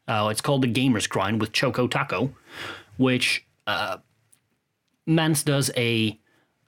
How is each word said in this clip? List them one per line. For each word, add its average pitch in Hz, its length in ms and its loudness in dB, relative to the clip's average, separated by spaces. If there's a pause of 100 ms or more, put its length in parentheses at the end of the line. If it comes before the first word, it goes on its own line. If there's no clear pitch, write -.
Uh, 107 220 0
it's 107 100 -4
called 139 220 2
The 123 60 2
Gamer's 120 380 2
Grind 104 340 -2
with 107 120 -2
Choco 123 340 0
Taco, 139 460 -2 (640)
which, 127 480 0 (220)
uh, 98 320 -4 (1080)
Mance 160 380 2
does 139 340 2
a, 113 420 0 (480)